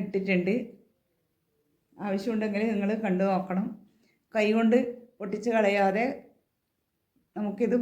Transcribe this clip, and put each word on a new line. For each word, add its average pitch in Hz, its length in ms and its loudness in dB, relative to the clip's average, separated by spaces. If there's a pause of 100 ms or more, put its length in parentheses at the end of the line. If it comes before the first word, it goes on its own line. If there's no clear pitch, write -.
ഇട്ടിട്ടുണ്ട്, 190 540 0 (1500)
ആവശ്യമുണ്ടെങ്കിൽ 214 680 -2
നിങ്ങൾ 202 180 0 (140)
കണ്ടു 185 260 0
നോക്കണം. 185 340 -2 (680)
കൈ 214 120 2 (120)
കൊണ്ട് 226 200 6 (420)
പൊട്ടിച്ച് 208 360 -4
കളയാതെ 202 500 2 (1300)
നമുക്കിത് 208 440 0